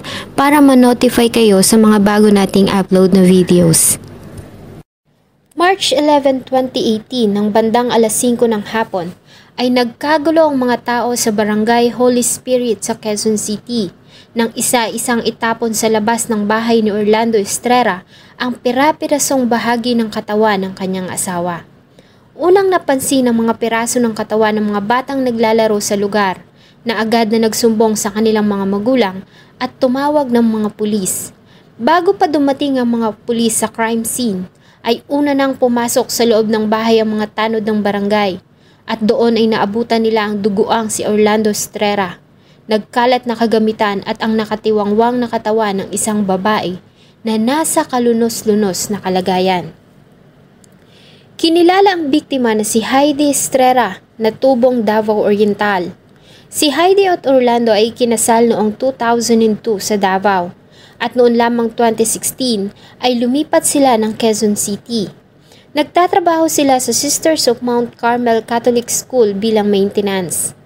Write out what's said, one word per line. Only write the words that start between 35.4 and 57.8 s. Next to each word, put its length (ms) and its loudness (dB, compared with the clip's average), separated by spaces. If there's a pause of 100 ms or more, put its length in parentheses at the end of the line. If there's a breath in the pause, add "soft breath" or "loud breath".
pumasok 480 0
sa 160 -2
loob 240 2
ng 240 -2
bahay 320 2
ang 160 -2
mga 160 -2
tanod 320 -2
ng 160 0
barangay 560 -2 (480 soft breath)
at 160 -6
doon 320 2
ay 160 2
naabutan 480 -2
nila 320 0
ang 80 -4
duguang 480 0
si 160 -6
Orlando 480 2
Estrera. 720 -4 (460 soft breath)
Nagkalat 580 0
na 80 -2
kagamitan 720 0
at 160 -6
ang 160 0
nakatiwangwang 800 0
na 80 -2
katawan 560 -2
ng 60 -10
isang 340 -4
babae 560 -2 (460 soft breath)
na 100 -2
nasa 480 0
kalunos-lunos 1080 -2
na 80 -6
kalagayan. 720 -2 (1600 soft breath)
Kinilala 640 2
ang 160 -2
biktima 400 0
na 80 0
si 240 -2
Heidi 480 2
Estrera 640 0 (220)
na 80 0
tubong 560 2
Davao 400 0
Oriental. 680 0 (560 soft breath)
Si 220 -2
Heidi 400 2
at 160 -2
Orlando 480 2
ay 180 2